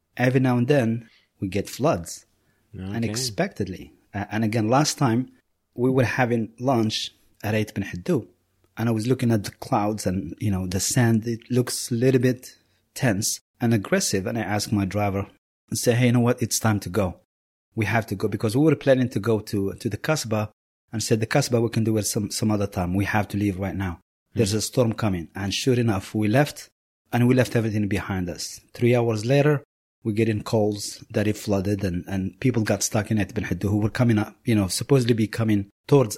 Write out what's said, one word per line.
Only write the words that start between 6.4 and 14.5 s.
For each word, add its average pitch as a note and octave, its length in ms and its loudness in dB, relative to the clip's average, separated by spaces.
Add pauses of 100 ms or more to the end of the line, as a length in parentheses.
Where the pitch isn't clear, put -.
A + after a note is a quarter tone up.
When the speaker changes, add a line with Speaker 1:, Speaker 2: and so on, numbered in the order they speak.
Speaker 1:
lunch A#2 560 0 (280)
at G#2+ 120 -2
Eit G#2+ 180 -2
Ben G2 120 -4
Haddou, F#2+ 420 -4 (500)
and A2+ 140 -2
I - 20 2
was A2 140 -2
looking B2+ 260 2
at G#2 120 2
the - 80 -10
clouds G#2+ 540 -2
and, F#2 320 -2
you A2 120 -2
know, F#2 160 -2
the F#2 140 -4
sand, A#2 460 2
it A#2 240 -8
looks - 400 -2
a B2 40 -2
little B2+ 260 4
bit B2 360 -2 (380)
tense A2+ 460 -2 (200)
and A#2 120 2
aggressive. G#2 540 0
And A#2 100 -4
I A2 60 -2
asked G#2 300 -2